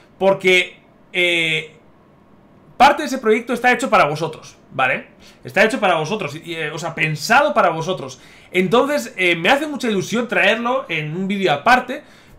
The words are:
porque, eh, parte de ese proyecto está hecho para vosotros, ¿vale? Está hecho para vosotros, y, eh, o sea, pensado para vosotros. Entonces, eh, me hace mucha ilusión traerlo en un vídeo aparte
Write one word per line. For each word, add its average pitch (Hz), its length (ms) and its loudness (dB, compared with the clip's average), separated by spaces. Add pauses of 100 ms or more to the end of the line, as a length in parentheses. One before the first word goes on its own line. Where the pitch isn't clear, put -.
(180)
porque, 185 580 2 (340)
eh, 165 640 -2 (1040)
parte 285 240 6
de 302 60 -6
ese 254 100 -4
proyecto 240 380 0
está 247 180 2
hecho 240 160 -2
para 196 160 4
vosotros, 147 540 -6 (140)
¿vale? 135 340 -2 (360)
Está 156 220 2
hecho 220 160 0
para 185 140 2
vosotros, 156 400 -4
y, 160 200 -12
eh, 156 160 -6
o 160 80 -8
sea, 160 160 -8
pensado 202 600 2
para 190 160 4
vosotros. 160 500 -6 (300)
Entonces, 233 640 0
eh, 180 180 2
me 170 140 0
hace 277 180 2
mucha 254 220 -6
ilusión 214 400 -2
traerlo 226 640 0
en 156 260 -6
un 190 100 -4
vídeo 190 240 -2
aparte 247 520 0 (360)